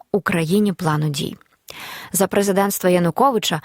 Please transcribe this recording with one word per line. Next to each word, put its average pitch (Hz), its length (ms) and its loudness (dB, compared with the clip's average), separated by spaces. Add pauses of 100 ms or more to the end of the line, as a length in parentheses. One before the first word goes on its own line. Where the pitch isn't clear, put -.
(120)
Україні 185 600 0
плану 156 360 0
дій. 147 280 -6 (760)
За 190 140 2
президентства 196 640 0
Януковича 180 760 2